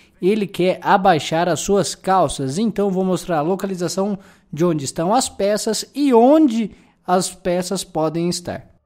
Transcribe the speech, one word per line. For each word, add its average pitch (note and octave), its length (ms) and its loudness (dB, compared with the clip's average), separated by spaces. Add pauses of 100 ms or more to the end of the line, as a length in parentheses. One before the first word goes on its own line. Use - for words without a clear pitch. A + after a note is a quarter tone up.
(220)
ele G3+ 240 2
quer F3 340 -2
abaixar F3 680 2
as D3+ 100 -2
suas G3 340 0
calças. D3 600 -2
Então G3+ 340 -2
vou F#3 140 -2
mostrar F3 360 -2
a - 20 0
localização F#3+ 760 -4 (320)
de D3+ 140 -2
onde D#3 220 0
estão E3+ 260 -2
as B3 160 0
peças G#3 560 -4 (100)
e C#4 200 2
onde A#3 560 4 (360)
as F3+ 240 0
peças F3+ 540 -4
podem D#3+ 460 -2
estar. - 420 -10 (140)